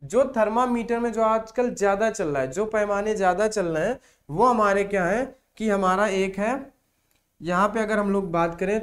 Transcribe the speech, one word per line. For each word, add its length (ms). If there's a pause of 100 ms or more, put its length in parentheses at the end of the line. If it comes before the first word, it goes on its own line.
जो 220 (120)
थर्मामीटर 640
में 120
जो 100
आजकल 500
ज्यादा 380
चल 180
रहा 140
है, 80
जो 160
पैमाने 500
ज्यादा 320
चल 200
रहे 200
हैं, 100 (300)
वो 180
हमारे 400
क्या 180
है 200 (320)
कि 120
हमारा 400
एक 300
है, 160 (840)
यहाँ 280
पे 120
अगर 180
हम 140
लोग 200
बात 280
करें 220